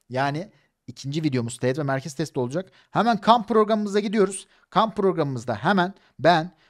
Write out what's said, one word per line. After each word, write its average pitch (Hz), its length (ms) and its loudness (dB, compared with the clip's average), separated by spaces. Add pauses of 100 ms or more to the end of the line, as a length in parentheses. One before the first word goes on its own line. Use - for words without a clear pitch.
Yani 143 420 -2 (360)
ikinci 139 360 -8
videomuz 127 360 -2
teğet 131 200 0
ve 156 40 -4
merkez 139 320 -4
testi 147 260 -4
olacak. 131 300 -6 (200)
Hemen 202 300 2
kamp 226 280 4
programımıza 208 520 2
gidiyoruz. 202 460 0 (240)
Kamp 214 260 0
programımızda 139 580 -2
hemen 180 400 0 (240)
ben 165 340 2 (180)